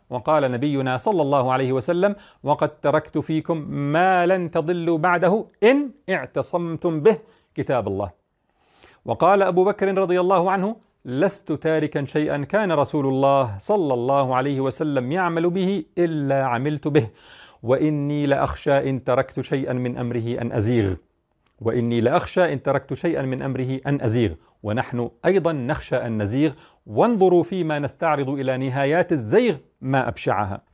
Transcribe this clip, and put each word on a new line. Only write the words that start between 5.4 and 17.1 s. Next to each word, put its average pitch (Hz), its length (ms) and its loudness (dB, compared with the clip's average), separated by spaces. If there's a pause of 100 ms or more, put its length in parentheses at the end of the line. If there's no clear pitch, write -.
إن 269 280 4 (200)
اعتصمتم 165 880 -2
به، 190 180 4 (360)
كتاب 127 340 -2
الله". 98 220 -4 (960)
وقال 175 380 4
أبو 185 220 4
بكر 196 340 0
رضي 180 220 2
الله 180 300 2
عنه: 196 260 -2 (280)
"لست 139 480 -2
تاركا 151 520 -2
شيئا 143 400 -2
كان 190 280 0
رسول 143 340 0
الله 135 520 2
صلى 165 360 0
الله 127 420 0
عليه 135 240 0
وسلم 135 520 -2
يعمل 170 380 0
به 190 340 -2 (140)
إلا 143 460 0
عملت 135 440 -2
به، 143 220 2 (520)